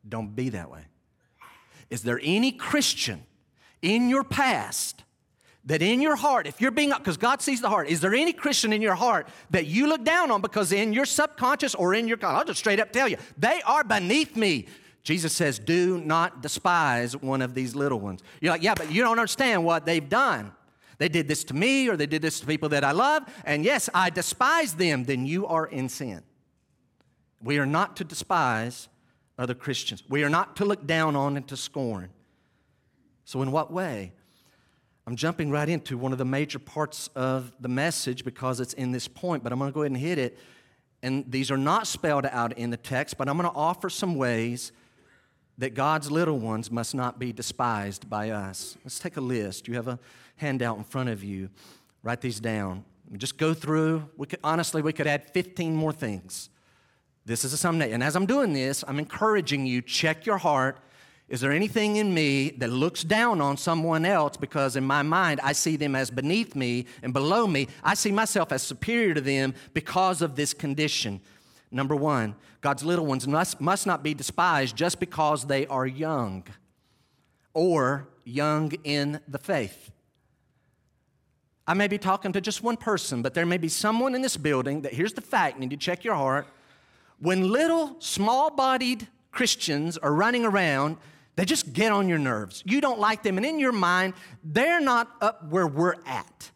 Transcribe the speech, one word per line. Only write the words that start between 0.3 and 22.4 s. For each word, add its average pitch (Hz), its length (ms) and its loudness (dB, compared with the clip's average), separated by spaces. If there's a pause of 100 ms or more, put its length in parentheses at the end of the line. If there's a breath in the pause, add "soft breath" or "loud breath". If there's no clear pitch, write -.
be 127 140 -2
that 90 200 -6
way. 76 180 -20 (1040 loud breath)
Is 120 120 -8
there 120 220 0
any 208 260 4
Christian - 760 -2 (580 soft breath)
in 226 260 4
your 269 160 4
past 254 800 -2 (600 soft breath)
that 156 180 0
in 226 180 4
your 302 160 4
heart, 240 300 2
if 143 140 -10
you're 254 100 4
being, 285 200 2
'cause 196 260 0
God 254 240 2
sees 262 200 0
the 240 80 0
heart, 185 200 2
is 160 120 0
there 190 140 2
any 311 180 2
Christian 269 400 0
in 214 100 2
your 208 120 4
heart 190 340 2 (220 loud breath)
that 175 160 2
you 202 200 4
look 302 160 2
down 320 280 4
on 208 100 4
because 196 320 0
in 208 200 2
your 254 120 2
subconscious 285 720 0
or 180 200 2
in 226 140 2
your, 226 140 0
I'll 185 220 2
just 254 140 -4
straight 226 220 2
up 214 120 0
tell 262 140 4
you, 190 100 0 (200 loud breath)
they 269 260 2
are 277 220 4
beneath 214 500 2
me? 180 320 2 (360 loud breath)
Jesus 160 320 0
says, 143 240 0
"Do 175 400 2
not 165 440 0
despise 135 720 2
one 135 240 -2
of 123 140 -4
these 127 200 -4
little 139 260 0
ones." 98 220 -8 (180 loud breath)
You're 160 120 2
like, 165 100 0
"Yeah, 202 120 4
but 156 180 -4
you 196 100 2
don't 226 160 4
understand 226 460 2
what 165 220 2
they've 160 200 0
done. 147 460 2 (460 soft breath)
They 143 100 2
did 151 200 0
this 147 160 -2
to - 100 -8
me 254 340 2
or 202 80 2
they 147 100 0
did 151 140 0
this 156 200 -2